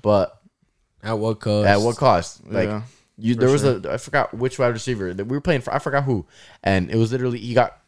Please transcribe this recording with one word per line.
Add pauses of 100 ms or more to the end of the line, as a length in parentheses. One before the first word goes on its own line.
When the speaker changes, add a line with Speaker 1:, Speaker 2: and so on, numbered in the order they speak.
Speaker 1:
but (600)
Speaker 2:
At
what
cost?
Speaker 1:
at
what
cost?
Like,
Speaker 3:
Yeah, (360)
Speaker 1:
you,
Speaker 3:
for
Speaker 1:
there
was
Speaker 3:
sure.
Speaker 1:
a,
I
forgot
which
wide
receiver
that
we
were
playing
for.
I
forgot
who. (360)
And
it
was
literally,
he
got